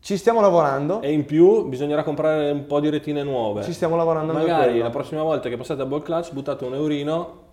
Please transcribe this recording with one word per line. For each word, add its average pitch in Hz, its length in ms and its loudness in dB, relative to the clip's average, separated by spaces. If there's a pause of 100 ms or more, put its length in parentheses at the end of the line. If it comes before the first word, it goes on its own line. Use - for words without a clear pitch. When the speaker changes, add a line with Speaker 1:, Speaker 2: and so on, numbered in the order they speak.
Speaker 1:
Ci 202 120 -4
stiamo 226 240 2
lavorando. 165 600 2
Speaker 2:
E 139 120 -2
in 151 120 2
più 170 440 6
bisognerà 147 340 -2
comprare 151 480 0
un 143 160 -4
po' 147 140 0
di 151 100 0
retine 147 320 -2
nuove. 113 400 -2
Speaker 1:
Ci 131 100 -6
stiamo 165 220 -2
lavorando 160 380 0
anche 160 180 0
Speaker 2:
Magari 151 200 4
Speaker 1:
quello. 117 120 0
Speaker 2:
la 117 80 -2
prossima 156 320 -6
volta 156 260 -2
che 120 80 -6
passate 131 260 -6
a 131 40 -4
Ball 143 160 -4
Clutch 170 300 -4
buttate 139 320 -6
un 127 100 -6
eurino 151 640 -4 (140)